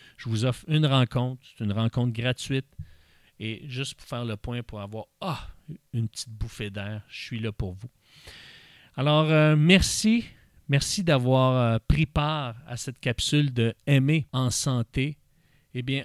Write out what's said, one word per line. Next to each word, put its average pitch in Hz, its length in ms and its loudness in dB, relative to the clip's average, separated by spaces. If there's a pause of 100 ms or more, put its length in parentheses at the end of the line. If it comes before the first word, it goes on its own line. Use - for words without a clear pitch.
(160)
Je - 120 -12
vous 113 160 0
offre 127 220 -2
une 156 200 2
rencontre. 127 600 0
C'est - 160 -14
une 101 100 0
rencontre 113 400 0
gratuite. 127 540 -4 (720)
Et 110 300 -8
juste 127 260 -8
pour - 140 -20
faire 120 160 -8
le 110 120 -6
point, 120 280 -8
pour 104 160 -14
avoir, 104 240 -12 (160)
ah, 165 260 -8 (460)
une 113 160 -2
petite - 220 -14
bouffée 107 400 -8
d'air, 104 380 -10
je - 140 -16
suis 113 160 -10
là 110 140 -4
pour 95 220 -6
vous. 101 160 -16 (1080)
Alors, 151 340 2
euh, 151 240 6
merci. 190 720 4 (440)
Merci 139 360 0
d'avoir, 127 720 4
euh, 113 120 2
pris 151 200 4
part 147 500 -4 (100)
à 123 100 -10
cette - 220 -10
capsule 143 540 0
de 113 200 2 (140)
Aimer 143 460 4
en 127 180 0
santé. 131 680 -2 (580)
Eh 127 80 -6
bien, 135 220 -4